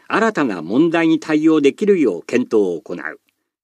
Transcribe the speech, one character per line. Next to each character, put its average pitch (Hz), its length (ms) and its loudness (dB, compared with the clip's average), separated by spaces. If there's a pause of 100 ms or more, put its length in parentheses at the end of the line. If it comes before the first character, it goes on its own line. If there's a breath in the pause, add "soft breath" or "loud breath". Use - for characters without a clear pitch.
新 220 240 0
た 160 140 -2
な 95 160 -6
問 147 280 0
題 165 200 0
に 160 100 2
対 156 300 0
応 156 100 4
で 139 140 4
き 214 120 -6
る 196 140 4
よ 98 200 0
う - 40 -14
検 127 240 -2
討 95 300 0
を 78 40 -12
行 - 120 -12
う。 80 260 -12 (440)